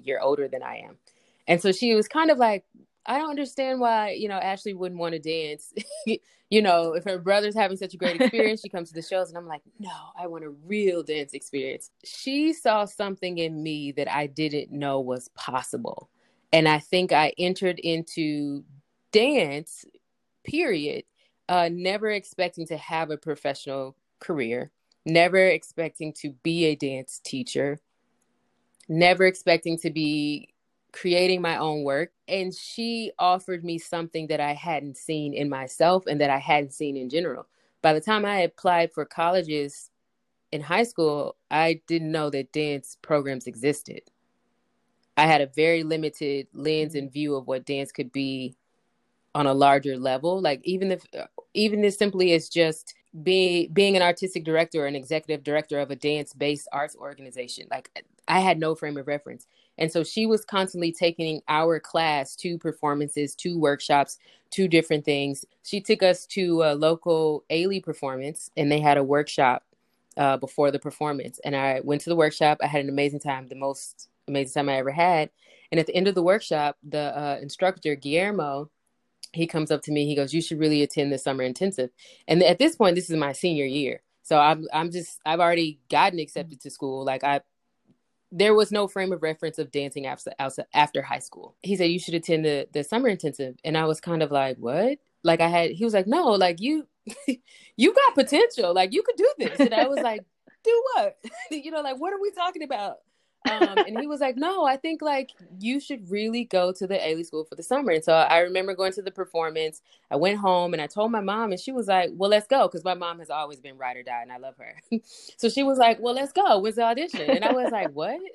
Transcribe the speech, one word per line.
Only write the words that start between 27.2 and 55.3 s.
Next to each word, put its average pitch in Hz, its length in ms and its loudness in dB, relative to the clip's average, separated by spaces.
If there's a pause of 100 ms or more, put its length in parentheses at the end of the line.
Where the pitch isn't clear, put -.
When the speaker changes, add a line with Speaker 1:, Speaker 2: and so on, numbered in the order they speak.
Speaker 1:
teacher, 135 540 -4 (1080)
never 180 380 4
expecting 170 520 2
to 165 120 -4
be 147 580 -4 (440)
creating 180 500 2
my 165 140 -2
own 151 280 -4
work. 143 280 -2 (160)
And 185 260 -4
she 226 640 -8
offered 180 460 0
me 170 140 -6
something 165 500 -8
that 151 120 -2
I 147 140 -2
hadn't 147 420 -8
seen 151 380 -6
in 143 140 -4
myself 160 580 2
and 147 140 0
that 143 100 4
I 135 80 2
hadn't 143 340 2
seen 143 240 -6
in 127 140 -6
general. 151 360 -4 (360)
By 160 100 6
the 156 80 2
time 208 240 2
I 202 160 0
applied 170 520 2
for 151 120 -4
colleges 160 840 -2 (640)
in 147 100 -6
high 180 220 0
school, 151 520 -2 (140)
I 160 360 2
didn't 160 260 -2
know 151 180 -2
that 139 220 -6
dance 147 500 -4
programs 139 440 -2
existed. 123 560 -4 (1120)
I 151 100 6
had 156 140 6
a 139 60 0
very 160 360 2
limited 156 720 -4
lens 156 400 -2
and 139 180 -6
view 147 220 -4
of 131 120 -6
what 131 200 -6
dance 139 260 -6
could 131 200 -8
be 135 440 -6 (800)
on 147 120 2
a 135 80 4
larger 139 420 4
level. 135 440 -2
Like, 147 240 0
even 185 280 -2
if, 175 120 -4 (140)
uh, - 80 -10 (280)
even 208 300 2
as 202 140 2
simply 185 340 4
as 165 160 2
just 160 460 0 (280)
being, 175 500 2
being 196 240 4
an 180 60 6
artistic 175 420 0
director 160 400 0
or - 20 -2
an 143 100 -4
executive 139 480 -6